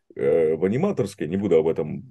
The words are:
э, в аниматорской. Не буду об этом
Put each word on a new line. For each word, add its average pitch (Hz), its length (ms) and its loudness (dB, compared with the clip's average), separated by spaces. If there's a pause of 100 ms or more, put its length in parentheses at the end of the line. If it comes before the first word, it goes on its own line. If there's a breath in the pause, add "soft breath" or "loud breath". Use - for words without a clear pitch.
(160)
э, 80 400 2
в 82 100 -2
аниматорской. 120 640 -2
Не 92 100 -4
буду 92 200 2
об 80 100 4
этом 78 440 -4